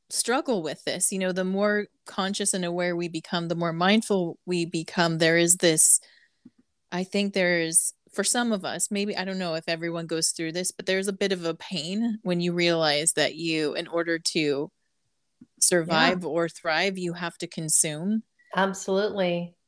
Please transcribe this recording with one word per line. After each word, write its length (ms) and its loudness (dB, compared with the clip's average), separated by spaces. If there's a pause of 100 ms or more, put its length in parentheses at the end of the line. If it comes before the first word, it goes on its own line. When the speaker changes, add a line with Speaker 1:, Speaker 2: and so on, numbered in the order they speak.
(100)
Speaker 1:
struggle 520 0
with 220 -6
this, 280 0
you 60 -4
know, 140 0
the 120 -2
more 420 0 (180)
conscious 480 -2
and 120 -2
aware 320 0
we 120 -2
become, 400 -4
the 60 -10
more 180 0
mindful 720 2
we 220 0
become, 520 0
there 200 6
is 200 6
this, 420 6 (920)
I 120 -2
think 280 -2
there's, 600 2 (180)
for 120 -2
some 260 0
of 140 -2
us, 260 -4
maybe, 260 -2
I 80 -4
don't 140 -6
know 160 -4
if 140 -6
everyone 400 -4
goes 220 -2
through 200 -4
this, 220 -4
but 120 -16
there's 220 0
a 60 -4
bit 180 -2
of 140 -4
a 100 -2
pain 680 -4
when 180 0
you 120 0
realize 600 2
that 240 2
you, 380 -2
in 120 -6
order 320 -2
to 520 -2 (880)
survive 600 4
Speaker 2:
Yeah. 60 -6
Speaker 1:
or 200 0
thrive, 500 -2
you 140 -4
have 260 -8
to 80 -8
consume. 800 -2 (320)
Speaker 2:
Absolutely. 960 0 (140)